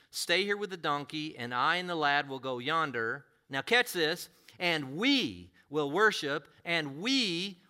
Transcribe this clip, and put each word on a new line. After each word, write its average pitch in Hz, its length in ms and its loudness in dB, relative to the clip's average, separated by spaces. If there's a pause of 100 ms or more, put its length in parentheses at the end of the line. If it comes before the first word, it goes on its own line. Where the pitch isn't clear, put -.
(100)
'Stay - 340 0
here 208 140 0
with 202 120 -6
the 190 60 -10
donkey, 151 640 -4
and 123 160 -6
I 147 220 2
and 180 120 -4
the 175 80 -2
lad 143 320 2
will 135 100 -6
go 127 200 -4
yonder.'" 135 680 -2 (220)
Now 135 140 -4
catch 240 300 2
this, 170 360 0 (320)
"'And 151 360 0
we 170 540 0 (200)
will 143 200 0
worship, 160 560 2 (180)
and 156 360 -2
we 196 680 0